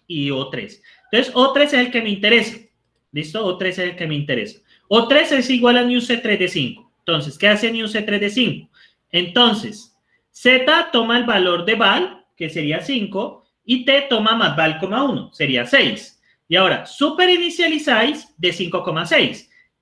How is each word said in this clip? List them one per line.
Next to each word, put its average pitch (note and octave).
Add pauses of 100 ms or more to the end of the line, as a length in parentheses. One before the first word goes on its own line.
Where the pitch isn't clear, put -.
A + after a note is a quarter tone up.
y C#3+
O C3+
tres. G#2+ (280)
Entonces, B3+
O B3+
tres C#4+
es B3+
el B3
que A#3
me G#3+
interesa. G#3 (520)
¿Listo? D#3
O F3+
tres F#3
es F3+
el F3
que E3+
me D#3
interesa. C#3 (280)
O A3+
tres D4+
es B3+
igual B3
a B3
new B3
C A#3+
tres G#3
de F3+
cinco. C3+
Entonces, D3+
¿qué G3+
hace G#3+
new A3+
C G#3+
tres G#3
de G3+
cinco? G#3 (420)
Entonces, G#3 (340)
Z C4
toma A#3
el B3
valor F3+
de G#3+
val, A3+ (100)
que D#3+
sería D#3
cinco, A3+ (180)
y B3+
T C#4
toma A3
más F3
val, D#3+
coma G#3
uno, G#3
sería C3
seis. D#3+ (260)
Y E3
ahora, F3+
super D#4
inicializáis D#4+
de F3
cinco F3+
coma E3
seis. E3 (320)